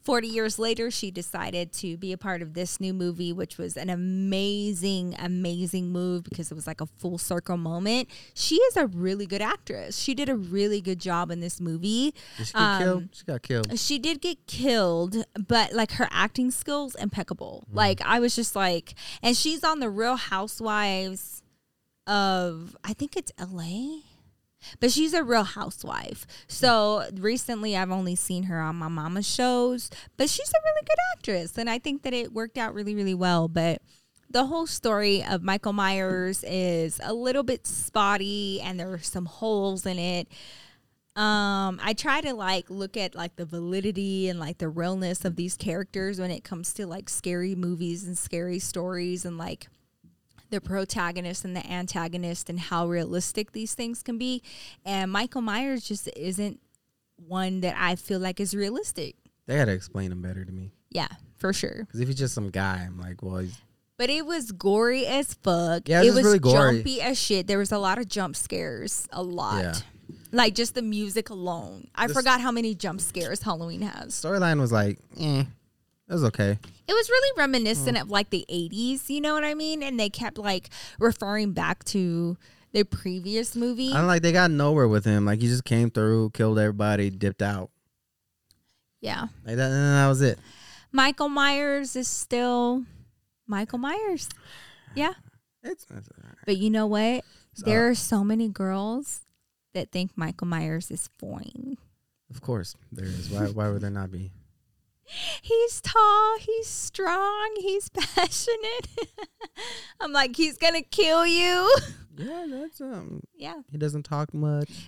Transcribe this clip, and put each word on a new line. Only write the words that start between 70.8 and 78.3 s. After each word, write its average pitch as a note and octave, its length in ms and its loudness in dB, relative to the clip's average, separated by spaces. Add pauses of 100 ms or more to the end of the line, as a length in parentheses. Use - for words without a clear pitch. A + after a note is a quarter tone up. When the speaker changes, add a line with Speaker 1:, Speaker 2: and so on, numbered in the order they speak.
Speaker 1:
music G#3+ 480 -2
alone. E3+ 640 -8
I A3+ 120 2
Speaker 2:
This D3 80 -2
Speaker 1:
forgot B3+ 260 4
how B3 100 0
many A3+ 240 -2
jump F#3 260 -4
scares F3 400 -4
Halloween E3+ 400 -6
has. - 320 -8
Speaker 2:
Storyline E3+ 460 2
was A#2+ 120 4
like, G#2 280 4 (180)
eh. C#3 280 2 (640)
It - 60 -4
was E3 120 2
okay. G#2 340 2 (280)
Speaker 1:
It F4+ 60 2
was A4+ 160 4
really C5 300 4
reminiscent A#3+ 580 2
Speaker 2:
Mm. D#3 40 0
Speaker 1:
of, G3+ 100 -8
like, G#3 200 2